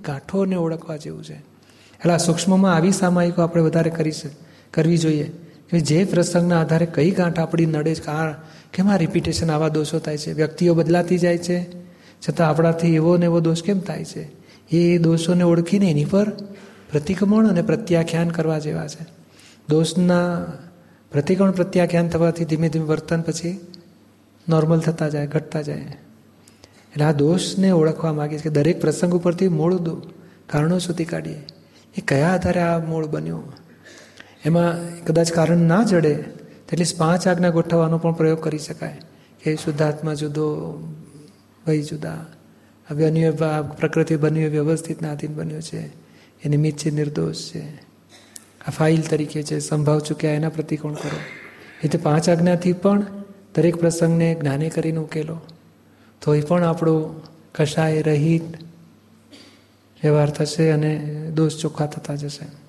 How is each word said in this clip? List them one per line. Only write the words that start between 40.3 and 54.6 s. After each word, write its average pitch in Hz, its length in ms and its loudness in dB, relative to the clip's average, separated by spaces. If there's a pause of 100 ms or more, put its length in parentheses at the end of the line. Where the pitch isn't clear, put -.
ભય 156 160 0
જુદા, 160 440 -10 (640)
આ 151 40 -8
બન્યું 156 220 2
એ 160 140 4
ભા-, 156 320 -2
પ્રકૃતિ 160 540 -2
બન્યું 156 300 0
એ - 20 0
વ્યવસ્થિતના 156 640 -2
આધીન 151 240 -8
બન્યું 156 280 -8
છે, 160 420 -14 (400)
એ 147 40 -4
નિમિત્ત 151 300 0
છે, 156 120 -4
નિર્દોષ 151 460 -4
છે, 151 380 -12 (920)
આ - 40 -10
ફાઇલ 160 300 2
તરીકે 151 420 -4
છે, 151 160 -6
સંભાવ 151 420 0
ચૂક્યા 156 320 -2
એના 151 160 0
પ્રતિકોણ 151 440 -6
કરો. 151 260 -8 (640)
એ 151 40 2
તો 165 140 0
પાંચ 160 260 2
આજ્ઞાથી 175 440 4
પણ 202 340 2 (480)
દરેક 170 220 2
પ્રસંગને 165 580 2
જ્ઞાને 147 340 -2